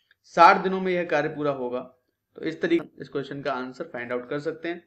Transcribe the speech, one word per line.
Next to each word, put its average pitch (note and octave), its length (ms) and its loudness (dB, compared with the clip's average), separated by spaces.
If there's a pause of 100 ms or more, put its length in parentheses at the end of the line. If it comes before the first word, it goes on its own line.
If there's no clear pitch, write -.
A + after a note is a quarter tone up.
(360)
साठ F#3 260 10
दिनों F#3+ 180 -2
में F#3 120 -2
यह F3 120 0
कार्य D3+ 240 0
पूरा D3 240 -2
होगा। B2 280 -6 (560)
तो - 60 -16
इस D#3 200 -6
तरीके E3 400 -2
इस D3 60 -16
क्वेश्चन C#3 340 -8
का C#3 100 -2
आंसर B2+ 400 -8
फाइंड A#2+ 200 -8
आउट B2 180 -6
कर D3 100 -4
सकते D#3 280 -6
हैं। F3 180 -8